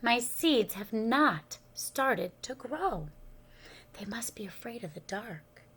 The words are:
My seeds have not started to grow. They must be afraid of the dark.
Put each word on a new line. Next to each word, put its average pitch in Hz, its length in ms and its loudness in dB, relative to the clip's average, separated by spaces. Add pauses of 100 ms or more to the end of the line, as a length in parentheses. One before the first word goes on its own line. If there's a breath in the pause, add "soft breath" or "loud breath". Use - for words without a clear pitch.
My 240 180 4
seeds 240 560 4
have 202 180 -8
not 226 640 2 (160)
started 233 580 0 (120)
to 262 120 -8
grow. 254 540 -4 (840 loud breath)
They 202 120 -12
must 226 280 -8
be 214 120 -12
afraid 233 400 -12
of 156 80 -8
the 160 80 -14
dark. 196 640 -10 (140)